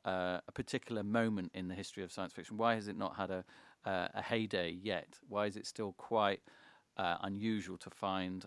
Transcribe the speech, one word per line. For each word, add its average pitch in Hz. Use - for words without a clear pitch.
uh, 90
a -
particular 120
moment 104
in 92
the 92
history 95
of 85
science 92
fiction? 98
Why 113
has 104
it 104
not 98
had 95
a, 92
uh, 92
a 104
heyday 104
yet? 90
Why 104
is 101
it 101
still 101
quite, 104
uh, 87
unusual 98
to -
find 92